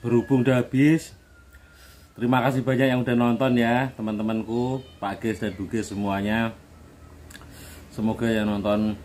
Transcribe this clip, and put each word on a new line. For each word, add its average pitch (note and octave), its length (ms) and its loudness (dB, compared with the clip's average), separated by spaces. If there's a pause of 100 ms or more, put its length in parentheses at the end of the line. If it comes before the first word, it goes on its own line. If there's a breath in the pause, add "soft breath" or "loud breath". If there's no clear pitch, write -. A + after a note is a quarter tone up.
Berhubung A#2+ 400 2
udah B2 240 4
habis, D3 480 2 (1040 loud breath)
terima B2 240 2
kasih B2+ 240 0
banyak C3 240 2
yang B2+ 160 0
udah B2 80 0
nonton A#2+ 400 2
ya, A#2+ 480 2
teman-temanku, A2 800 -4 (160)
Pak G2 240 -8
Ges A2+ 240 -4
dan G2+ 80 -2
Bu F#2 160 -8
Ges G#2+ 240 -4
semuanya. G#2 640 -2 (1400 loud breath)
Semoga A2 320 -2
yang A2 240 0
nonton G#2 560 0